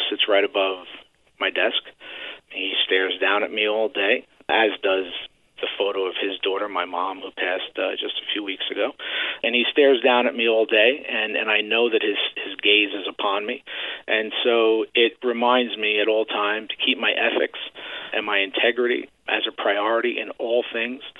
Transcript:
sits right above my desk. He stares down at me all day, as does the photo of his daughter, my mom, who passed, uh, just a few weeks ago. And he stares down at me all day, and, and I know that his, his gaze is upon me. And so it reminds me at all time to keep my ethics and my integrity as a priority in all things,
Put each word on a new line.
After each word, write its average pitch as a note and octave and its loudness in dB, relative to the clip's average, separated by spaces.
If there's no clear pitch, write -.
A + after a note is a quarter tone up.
sits G#2 0
right G2+ 6
above F#2+ -2
my F#2+ 0
desk. F#2 0
He F#2+ -6
stares F#2+ 2
down G2 2
at G2+ -2
me G#2+ 0
all G#2+ 0
day, G#2 0
as A2 4
does F#2+ 0
the - -4
photo G2 -2
of F2+ -6
his G2 -4
daughter, G2 -4
my F2+ -2
mom, F#2 -4
who F#2+ -12
passed, F#2 -4
uh, F#2+ -2
just - -6
a - -6
few G#2 -4
weeks G2 -6
ago. G#2 -4
And A#2 2
he A#2+ 4
stares C3+ 6
down B2 6
at - -2
me A#2 2
all A2 4
day, A2+ 4
and, G#2+ -2
and A2 -2
I G#2+ 4
know A2+ 2
that A2 2
his, G#2+ 0
his G2 -8
gaze G#2 4
is F#2+ -8
upon G#2 -2
me. B2 -8
And A2 0
so A2+ 4
it A#2 4
reminds A#2+ 2
me G#2+ 0
at G#2 2
all A2 2
time G#2+ -2
to - -8
keep B2+ 0
my A2+ 0
ethics - 0
and G#2+ -4
my G#2 2
integrity A#2+ 0
as G#2+ -2
a G#2+ -6
priority A2+ 0
in G#2+ -8
all A#2+ 0
things, A#2+ -6